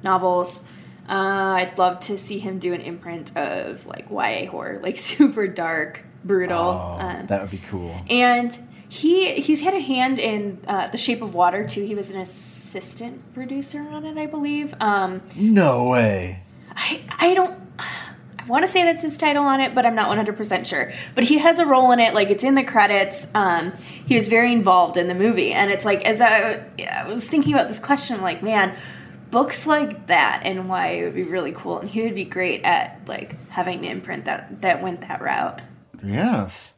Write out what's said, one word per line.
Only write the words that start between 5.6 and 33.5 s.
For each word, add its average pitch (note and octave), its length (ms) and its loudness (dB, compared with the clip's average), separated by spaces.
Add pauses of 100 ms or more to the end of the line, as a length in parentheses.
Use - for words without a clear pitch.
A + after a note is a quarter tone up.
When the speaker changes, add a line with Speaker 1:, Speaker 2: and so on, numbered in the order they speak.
Speaker 1:
brutal. F3+ 360 0
Speaker 2:
Oh, E3+ 400 -2
Speaker 1:
Um, - 280 -8
Speaker 2:
that G2 140 -2
would F#2+ 100 -10
be F#2+ 180 -12
cool. F2 260 -8 (140)
Speaker 1:
and A#3+ 480 2 (320)
he, F4+ 440 2
he's C#4+ 280 0
had F#4 120 0
a F#4+ 80 -2
hand C4 360 0
in, G#3 480 -4
uh, G3 220 -2
The A#3 100 -8
Shape A#3+ 240 -2
of G#3 140 -8
Water, F3+ 300 2
too. - 200 -6
He A3 80 -6
was G3+ 200 -6
an F#3+ 80 -8
assistant - 1120 -10
producer C4+ 480 -8 (100)
on D4+ 140 -10
it, D#4 120 -10
I D4+ 100 -6
believe. D4 520 -6
Um, F#3+ 420 0 (140)
Speaker 2:
No E3 540 6
way. G2 520 2 (320)
Speaker 1:
I, - 280 -4 (180)
I F4 140 4
don't, F#4 200 2 (240)
I - 680 -14
wanna C#4 180 4
say F4+ 200 4
that's E4+ 160 2
his D4+ 160 -2
title C#4+ 260 2
on C4+ 160 4
it, C4 160 0
but B3+ 100 4
I'm A#3 80 4
not A3 140 2
one G#3 80 2
hundred G#3+ 220 -2
percent G3+ 300 -4
sure. C#3+ 260 -4 (220)
But A#3+ 100 4
he D4+ 140 6
has E4 200 6
a E4+ 60 6
role B3+ 260 8
in A#3+ 80 6
it, A3+ 140 6
like, G3+ 160 2
it's G#3 160 2
in C#4 100 6
the C4 80 4
credits. G3+ 720 2
Um, F3 380 2 (320)
he B3+ 100 2
was G#3 140 2
very A#3 240 4
involved F#3 420 6
in F3 140 2
the F3+ 60 -2
movie. F#3 360 2
And G3 180 2
it's G3 140 0
like, G3+ 220 0
as A3 160 2
I, A3 420 4 (260)
I - 200 -6
was A#3 200 -4
thinking D4+ 240 2
about C4 140 2
this G#3+ 120 -6
question, C#4 360 -2
I'm F#3+ 60 -6
like, F3 200 -4
man, G3+ 320 0 (580)
books - 360 2
like D4 400 0
that D3+ 380 2
and F#3 240 -4
why F3+ 220 -2
it E3+ 120 -4
would E3 120 -6
be F#3 80 -4
really E3 280 -4
cool. E3+ 280 -8
And G3 100 -10
he G#3+ 140 -4
would A3 120 -4
be F#3+ 80 -6
great F#3 400 -4
at, - 460 0
like, - 260 -12 (140)
having - 300 -4